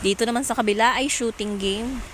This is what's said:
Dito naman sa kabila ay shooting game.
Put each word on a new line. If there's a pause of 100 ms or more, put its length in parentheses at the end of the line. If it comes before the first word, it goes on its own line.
Dito
naman
sa
kabila
ay
shooting
game. (120)